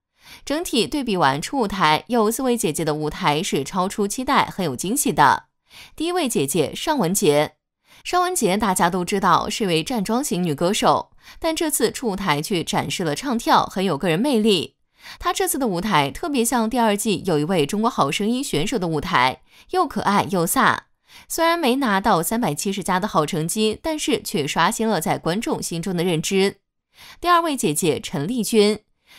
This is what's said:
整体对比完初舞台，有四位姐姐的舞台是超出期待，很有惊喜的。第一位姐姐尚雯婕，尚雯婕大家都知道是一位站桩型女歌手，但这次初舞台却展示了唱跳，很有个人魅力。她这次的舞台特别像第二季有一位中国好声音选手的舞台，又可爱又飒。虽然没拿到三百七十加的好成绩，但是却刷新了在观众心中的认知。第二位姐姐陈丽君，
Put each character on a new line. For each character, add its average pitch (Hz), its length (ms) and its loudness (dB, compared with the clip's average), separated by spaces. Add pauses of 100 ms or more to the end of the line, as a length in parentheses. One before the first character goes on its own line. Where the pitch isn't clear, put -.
(440)
整 294 180 -2
体 294 240 0
对 285 200 -4
比 190 100 -2
完 143 260 2
初 - 160 -6
舞 240 100 0
台， 165 400 2
有 220 220 2
四 247 140 -4
位 247 140 2
姐 185 160 -2
姐 165 100 -4
的 151 100 0
舞 151 160 -4
台 151 320 -2
是 151 220 -2
超 185 240 -4
出 202 180 -4
期 254 200 -6
待， 262 200 2
很 - 200 -6
有 135 100 -4
惊 185 200 -4
喜 240 180 0
的。 143 320 4 (500)
第 311 100 -6
一 349 60 -2
位 349 160 0
姐 156 180 0
姐 - 300 0
尚 311 240 -2
雯 180 160 0
婕， 151 360 4 (520)
尚 359 180 0
雯 359 140 0
婕 196 220 2
大 214 160 0
家 175 160 2
都 180 160 -2
知 196 160 -2
道 165 280 4
是 - 140 -4
一 196 40 0
位 160 140 2
站 214 220 -4
桩 226 180 -2
型 180 220 -2
女 165 100 0
歌 170 200 0
手， 156 380 2 (280)
但 320 160 -4
这 311 140 -2
次 254 200 0
初 - 200 -6
舞 185 60 -2
台 170 260 -2
却 165 200 -2
展 151 300 -4
示 180 140 -4
了 147 100 -2
唱 262 220 -4
跳， 240 280 2
很 190 200 -4
有 160 120 0
个 185 120 -2
人 160 100 2
魅 254 200 2
力。 208 360 2 (420)
她 349 140 -4
这 381 160 -2
次 330 100 -4
的 262 100 -2
舞 175 120 -2
台 175 320 2
特 - 180 -6
别 269 140 2
像 233 260 0
第 254 80 -2
二 220 180 2
季 202 300 -2
有 165 140 2
一 147 60 0
位 170 200 2
中 208 160 -2
国 220 80 2
好 143 220 0
声 208 180 -2
音 254 140 -2
选 208 240 -2
手 254 100 -2
的 175 120 -2
舞 156 100 -2
台， 131 420 2 (300)
又 359 160 2
可 214 140 -6
爱 196 280 2
又 175 160 0
飒。 196 340 2 (500)
虽 339 140 -2
然 339 140 4
没 262 200 2
拿 208 240 0
到 190 200 4
三 226 180 -2
百 185 140 0
七 196 200 -4
十 196 100 -6
加 185 160 0
的 208 80 -2
好 160 180 0
成 156 220 -2
绩， 214 340 0
但 320 160 -4
是 294 240 -2
却 165 240 -4
刷 170 240 0
新 226 180 -2
了 202 120 0
在 156 180 -2
观 170 220 -2
众 233 240 -4
心 170 180 -6
中 185 140 -4
的 165 80 0
认 170 180 0
知。 196 360 0 (640)
第 339 80 0
二 339 100 6
位 330 160 0
姐 151 180 0
姐 156 260 0
陈 143 280 -6
丽 240 160 -2
君， 208 360 4 (400)